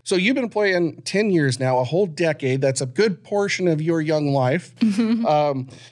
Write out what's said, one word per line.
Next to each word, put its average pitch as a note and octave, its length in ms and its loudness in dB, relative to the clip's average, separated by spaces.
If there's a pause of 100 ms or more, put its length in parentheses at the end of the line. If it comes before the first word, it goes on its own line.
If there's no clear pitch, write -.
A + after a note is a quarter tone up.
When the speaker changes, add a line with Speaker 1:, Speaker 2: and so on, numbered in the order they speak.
Speaker 1:
So - 120 -2
you've G#3+ 200 2
been B3 120 -2
playing F3+ 540 0
ten G#3 280 0
years C#3+ 280 2
now, B2+ 200 0
a B2+ 60 2
whole E3+ 220 0
decade. D3 540 -2
That's C3+ 200 0
a C3+ 60 -4
good F#3 380 0
portion G3+ 440 -2
of D#3 140 0
your E3 180 0
young D3+ 320 0
life. C#3 460 0
Speaker 2:
Mm-hmm. A3 480 0
Speaker 1:
Um, D3 420 0 (240)